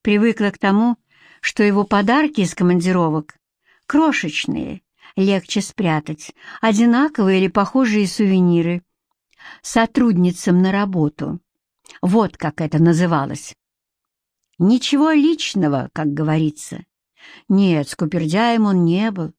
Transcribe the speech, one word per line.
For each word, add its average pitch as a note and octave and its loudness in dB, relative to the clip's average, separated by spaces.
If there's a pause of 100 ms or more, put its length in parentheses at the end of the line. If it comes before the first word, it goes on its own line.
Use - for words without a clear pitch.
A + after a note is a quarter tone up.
Привыкла G#3 0
к - -10
тому, G#3+ 0 (440)
что - -2
его G#3 2
подарки A#3 0
из F3 -2
командировок F3 0 (520)
крошечные, - -2 (340)
легче G3 -2
спрятать, D#3+ -6 (280)
одинаковые A3+ 2
или F#3+ 0
похожие G#3 0
сувениры. F3 0 (760)
Сотрудницам F3+ 0
на F#3+ 2
работу. F3 -4 (640)
Вот F#3 0
как D#3 -6
это D#3 0
называлось. E3 0 (1040)
Ничего B3+ 2
личного, G#3 0
как D#3 -4
говорится. D#3 -4 (640)
Нет, F#3 2
скупердяем F#3 -2
он F#3 2
не G3 0
был. F3 -10